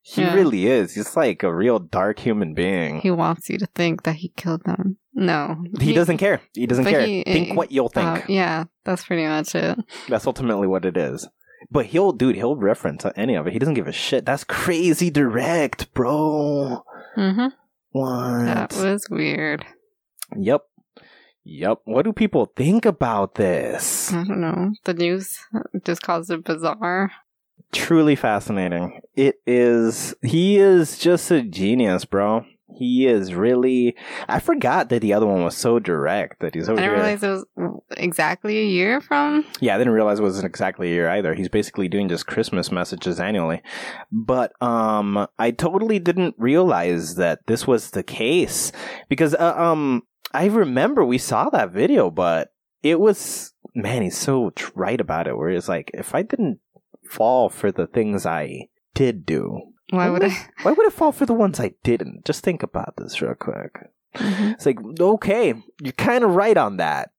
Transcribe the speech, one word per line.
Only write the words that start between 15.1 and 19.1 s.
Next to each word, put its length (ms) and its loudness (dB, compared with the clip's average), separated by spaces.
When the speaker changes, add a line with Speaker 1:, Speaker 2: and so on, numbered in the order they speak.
Speaker 1:
direct, 840 0
bro. 920 0
Speaker 2:
Mm-hmm. 300 0
Speaker 1:
What? 560 -2
Speaker 2:
That 280 -2
was 360 -2